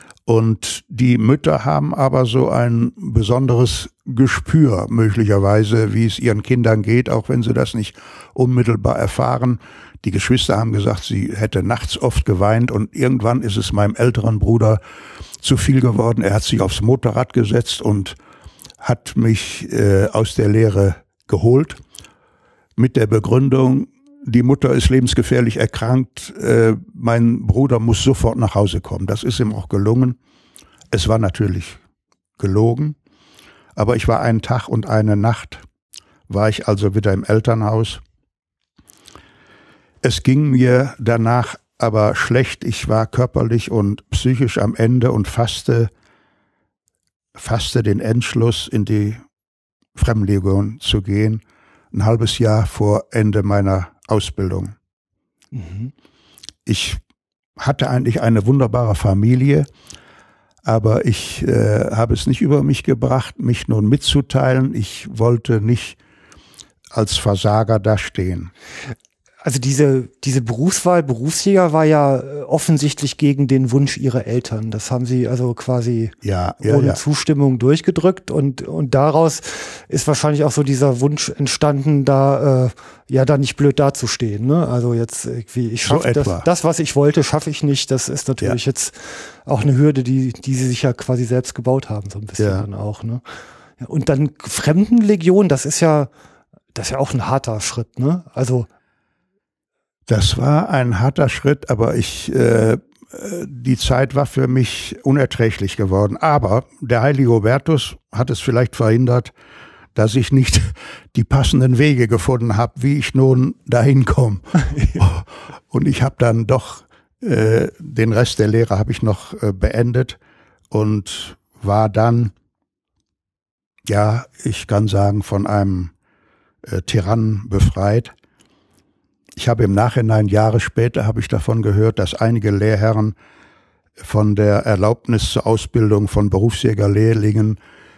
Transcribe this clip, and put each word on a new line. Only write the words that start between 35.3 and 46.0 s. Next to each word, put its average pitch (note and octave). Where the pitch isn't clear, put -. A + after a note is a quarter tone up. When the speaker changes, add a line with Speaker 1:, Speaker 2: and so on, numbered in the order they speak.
Speaker 1:
war G#2
ich -
also G2+
wieder G#2
im G2
Elternhaus. A2
Es -
ging C#3+
mir B2+
danach A#2
aber G#2+
schlecht. -
Ich -
war A2
körperlich A#2
und G#2
psychisch B2+
am A2+
Ende A#2+
und G#2+
fasste, A#2